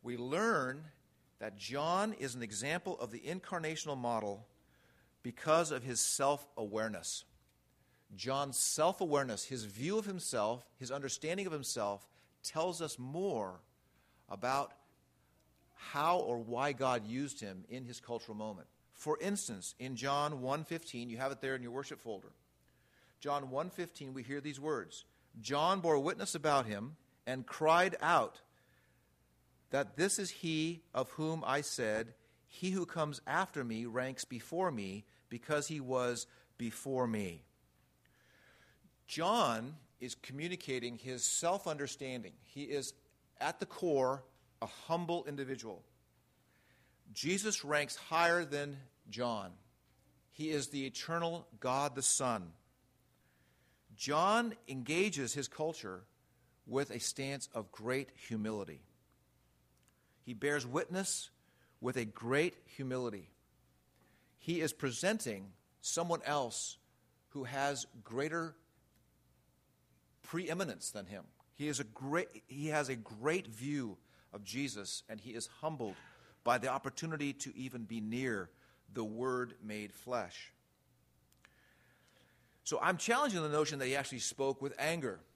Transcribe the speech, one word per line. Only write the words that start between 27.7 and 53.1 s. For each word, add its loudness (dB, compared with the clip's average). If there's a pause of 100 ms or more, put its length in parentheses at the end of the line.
out 4 (1300)
that 0
this 4
is -2
he 0 (120)
of 0
whom 0
I 2
said, 0 (340)
'He -2
who 0
comes -2
after 0
me -2
ranks -2
before -2
me,' -6 (240)
because 0
he -4
was 0 (300)
before 0
me." -2 (1600)
John 4 (220)
is -6
communicating -4
his -6
self-understanding. -2 (120)
He -10
is, -2 (460)
at 0
the -2
core, 2 (380)
a -4
humble -2
individual. -6 (1300)
Jesus 0
ranks 2
higher 4
than -4 (320)
John. -4 (800)
He -4
is 0
the -4
eternal -2 (120)
God 2
the -2
Son. 2 (1400)